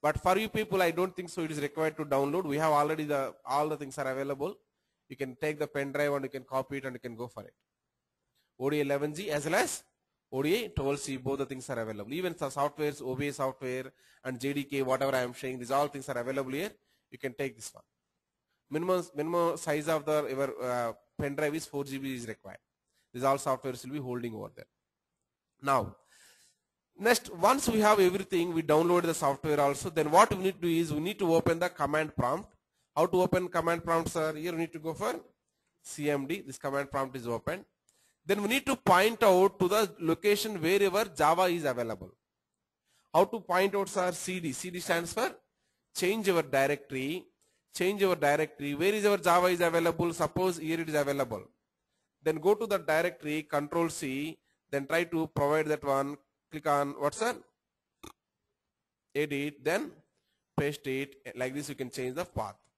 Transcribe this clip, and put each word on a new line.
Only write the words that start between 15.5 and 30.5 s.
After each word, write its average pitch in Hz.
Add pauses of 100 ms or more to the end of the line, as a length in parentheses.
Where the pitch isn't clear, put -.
these 120
all 143
things 143
are 131
available 131
here. 180 (400)
You 127
can 131
take 135
this 113
one. - (840)
Minimum, 170
minimum 165
size 151
of 151
the, 151
your, 135
uh, 123 (260)
pen 143
drive 151
is 156
four 143
G 135
B 135
is 120
required. 98 (540)
These 123
all 135
softwares 131
will 127
be 151
holding 123
over 104
there. - (960)
Now, 127 (1000)
next, 226
once 226
we 226
have 214
everything, 180
we 165
download 170
the 165
software 147
also, 143
then 156
what 190
we 190
need 190